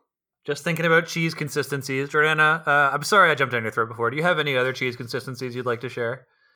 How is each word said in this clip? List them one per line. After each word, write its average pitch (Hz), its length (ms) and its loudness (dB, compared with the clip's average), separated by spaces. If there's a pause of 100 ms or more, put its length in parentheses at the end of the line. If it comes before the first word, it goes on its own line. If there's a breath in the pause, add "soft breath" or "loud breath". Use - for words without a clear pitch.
(440)
Just 143 180 -6
thinking 165 240 -2
about 165 220 4
cheese 165 260 -2
consistencies. 139 720 -4
Jordana, 156 580 2
uh, 143 260 4
I'm 143 100 -2
sorry 190 280 6
I 147 40 2
jumped 131 180 0
down 117 100 -2
your 110 100 -4
throat 113 160 0
before. 117 220 -2
Do 135 60 -6
you 151 60 -2
have 175 160 2
any 147 180 -2
other 127 160 2
cheese 127 240 -4
consistencies 123 600 -8
you'd 123 100 -6
like 117 140 -2
to 131 80 -8
share? 120 380 -6 (300)